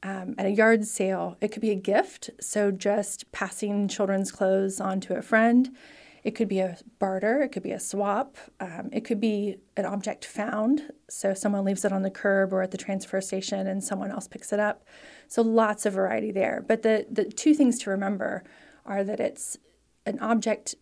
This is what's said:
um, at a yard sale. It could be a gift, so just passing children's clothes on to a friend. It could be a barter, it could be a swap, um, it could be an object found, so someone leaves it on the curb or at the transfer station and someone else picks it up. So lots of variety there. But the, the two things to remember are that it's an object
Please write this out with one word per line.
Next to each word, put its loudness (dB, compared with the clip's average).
um, -8
at 0
a 2
yard 6
sale. -2
It 0
could -8
be 2
a 0
gift, 0
so 0
just -2
passing -2
children's 0
clothes 0
on -2
to -4
a -6
friend. 4
It -4
could 0
be 0
a -4
barter, 2
it 0
could -8
be -4
a -6
swap, -2
um, -10
it -4
could 0
be 0
an 0
object -6
found, 0
so -2
someone 0
leaves 0
it 4
on 0
the 0
curb 2
or 2
at -2
the -8
transfer -4
station -4
and -2
someone -4
else -8
picks -8
it 0
up. 0
So 0
lots 2
of 2
variety 0
there. 0
But 2
the, 2
the 0
two 4
things 6
to -6
remember -2
are -2
that -4
it's -4
an -4
object 0